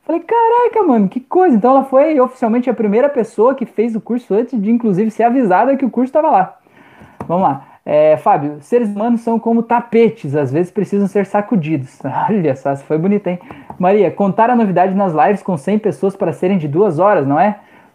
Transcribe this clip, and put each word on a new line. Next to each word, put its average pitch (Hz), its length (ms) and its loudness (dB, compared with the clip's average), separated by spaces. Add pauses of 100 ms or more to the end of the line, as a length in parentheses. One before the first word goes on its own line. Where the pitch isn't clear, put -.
Falei, 330 200 -4
"Caraca, 466 640 0
mano, 220 220 2
que 247 100 -8
coisa." 349 380 2
Então 240 160 4
ela 269 120 4
foi 277 360 2
oficialmente 247 500 -2
a 220 40 -4
primeira 220 340 0
pessoa 247 460 0
que 262 120 -8
fez 226 300 -4
o 196 40 -6
curso 233 320 -6
antes 233 300 -2
de, 208 80 -2
inclusive, 220 400 0
ser 220 140 -2
avisada 240 520 2
que 277 80 -4
o 220 60 -2
curso 254 220 -4
tava 311 180 2
lá. 190 260 0 (720)
Vamos 175 160 -2
lá. 147 220 -2 (200)
É, 151 320 4
Fábio, 151 440 0
"Seres 240 280 0
humanos 226 320 -2
são 226 180 -2
como 226 240 0
tapetes, 226 720 0
às 143 160 -2
vezes 170 220 -2
precisam 202 340 -2
ser 196 200 -2
sacudidos." 160 760 -4
<laughs> 131 260 -4
Olha 160 280 0
só, - 140 -6
essa 139 140 -6
foi 151 140 -2
bonita, 202 320 -2
hein? 175 80 -6 (400)
Maria, 185 320 2
"Contar 202 400 0
a 247 60 2
novidade 208 360 0
nas 190 200 0
lives 180 280 0
com 180 160 -6
cem 190 220 -4
pessoas 196 380 -4
para 170 160 -4
serem 190 260 -2
de 151 80 -4
duas 160 320 0
horas, 185 280 2
não 143 120 0
é?" 208 220 0 (340)